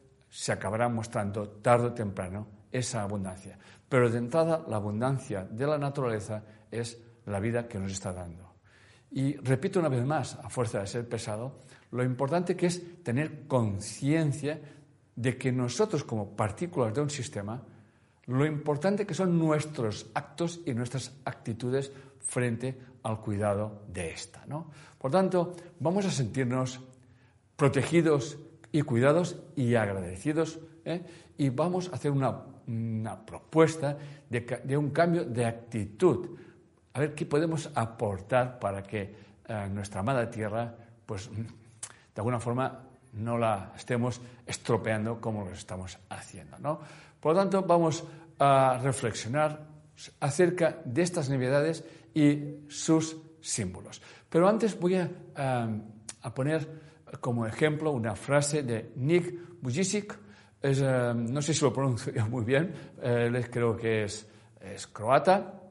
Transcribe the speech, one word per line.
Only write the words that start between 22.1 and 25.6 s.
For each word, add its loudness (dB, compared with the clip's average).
frente -2
al -2
cuidado -2
de -6
esta, -16
¿no? -8
Por -4
tanto, 2